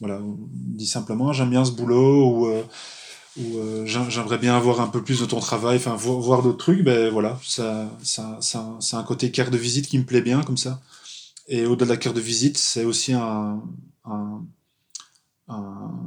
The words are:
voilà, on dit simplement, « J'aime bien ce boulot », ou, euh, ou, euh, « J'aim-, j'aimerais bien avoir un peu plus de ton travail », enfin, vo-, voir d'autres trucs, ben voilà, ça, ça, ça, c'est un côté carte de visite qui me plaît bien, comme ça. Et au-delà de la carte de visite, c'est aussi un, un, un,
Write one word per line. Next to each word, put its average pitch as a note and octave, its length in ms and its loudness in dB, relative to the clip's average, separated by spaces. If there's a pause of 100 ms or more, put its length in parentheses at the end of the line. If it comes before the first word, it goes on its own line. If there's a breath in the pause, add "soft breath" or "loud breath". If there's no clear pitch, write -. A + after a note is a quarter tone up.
voilà, G2+ 220 -6
on G#2 180 -8
dit B2 460 -8
simplement, « A#2+ 480 -2
J'aime B2+ 160 0
bien B2+ 140 4
ce B2 80 2
boulot », B2+ 580 6
ou, A#2 160 4
euh, A2 160 0 (760 loud breath)
ou, A2+ 220 -6
euh, « A2 280 -6
J'aim-, B2 220 -2
j'aimerais A#2 300 -2
bien B2 180 4
avoir A#2+ 240 4
un A#2 80 0
peu A#2 140 -2
plus B2+ 180 0
de A#2 60 0
ton A#2 140 -2
travail », A#2 380 2
enfin, A#2+ 180 -2
vo-, B2 240 -2
voir B2 220 4
d'autres B2 220 2
trucs, F#3+ 180 4
ben A#2 280 6
voilà, A2 340 0
ça, A2 460 -4 (120)
ça, A2 380 -6
ça, A2+ 400 -6
c'est - 160 -4
un A2+ 60 -4
côté B2 300 -2
carte B2 180 0
de B2 80 2
visite B2 280 -2
qui C#3 120 0
me B2+ 60 2
plaît B2 180 2
bien, B2+ 200 2
comme C3 140 -4
ça. C3 240 -4 (680 loud breath)
Et A#2 180 0
au-delà A#2+ 200 4
de A#2+ 40 4
la A2+ 80 2
carte A#2 180 -2
de A2+ 40 0
visite, A#2 360 0
c'est - 280 -2
aussi A#2 280 0
un, G#2+ 480 -2 (440)
un, G#2+ 380 -8 (1040 loud breath)
un, G2+ 420 -10 (160)